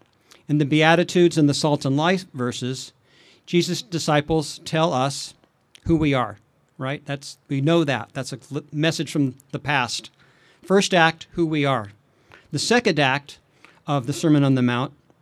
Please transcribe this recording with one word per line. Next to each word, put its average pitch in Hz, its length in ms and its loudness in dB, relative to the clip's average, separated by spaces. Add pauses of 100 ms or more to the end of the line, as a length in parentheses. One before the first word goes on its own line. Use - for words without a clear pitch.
(480)
in 147 120 2
the 151 60 2
Beatitudes 165 680 4
and 147 140 4
the 139 60 0
Salt 147 280 0
and 135 140 -2
Light 180 340 0
verses, 123 600 -8 (540)
Jesus' 175 340 0
disciples 156 840 -2
tell 160 280 -2
us 139 400 -4 (520)
who 165 100 2
we 151 180 2
are, 110 240 -2 (400)
right? 139 280 -8
That's, - 320 -12 (100)
we 139 140 -2
know 165 220 4
that. 127 300 -4
That's 135 200 -10
a 123 60 -12 (140)
l-, 143 100 -8 (100)
message 156 380 -2
from 139 240 0 (160)
the 113 80 -6
past. 131 500 -4 (540)
First 196 300 2
act, 160 400 2
who 170 120 0
we 156 180 0
are. 117 280 -2 (600)
The 147 80 -4
second 214 400 2
act 139 380 0 (480)
of 139 220 -2
the 143 60 -2
Sermon 151 300 4
on 135 120 4
the 127 80 0
Mount 120 280 -2 (300)